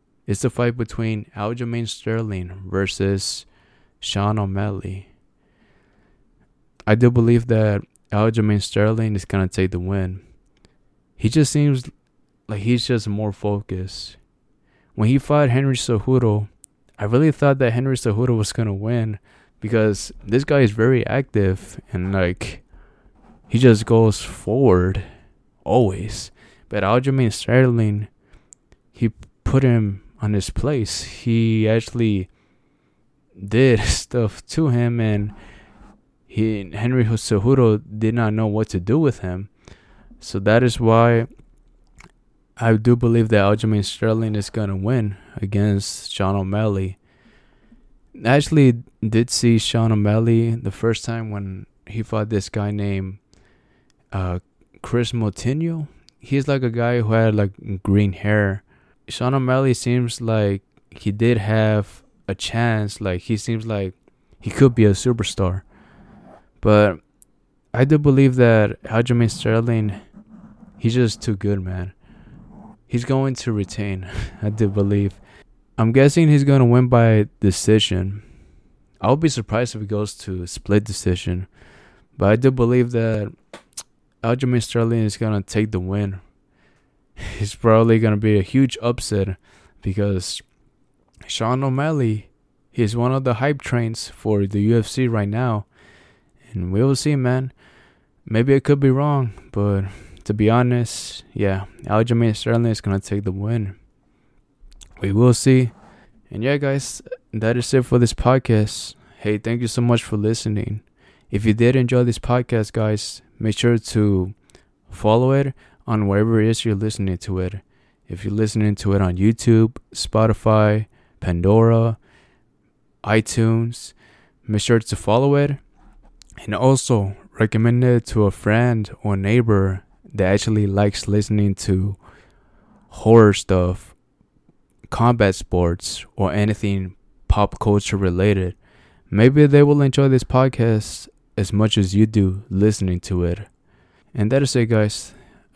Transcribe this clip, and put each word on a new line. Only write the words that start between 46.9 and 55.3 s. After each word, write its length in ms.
I 40
actually 560
did 260
see 300
Sean 320
O'Malley 640
the 160
first 340
time 280
when 340
he 200
fought 240
this 200
guy 220
named, 480
uh, 260
Chris 280
Moutinho. 800